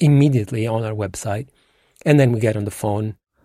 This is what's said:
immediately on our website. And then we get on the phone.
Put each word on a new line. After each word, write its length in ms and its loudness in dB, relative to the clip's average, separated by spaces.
immediately 680 2
on 180 -4
our 80 -6
website. 560 -6
And 140 6
then 140 4
we 80 -2
get 160 0
on 80 -6
the 60 -6
phone. 460 -6